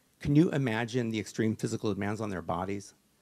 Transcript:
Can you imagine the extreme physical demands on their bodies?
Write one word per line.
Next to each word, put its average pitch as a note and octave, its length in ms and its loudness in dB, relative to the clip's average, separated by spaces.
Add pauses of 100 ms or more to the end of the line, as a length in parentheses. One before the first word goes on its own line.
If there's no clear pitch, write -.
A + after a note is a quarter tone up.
(200)
Can D3 160 0
you E3 160 8
imagine A#2+ 600 0
the A2 80 0
extreme A2 360 0
physical A2 380 -2
demands G2+ 260 -2
on A2 100 -4
their F2+ 120 -4
bodies? F#2 520 -4 (280)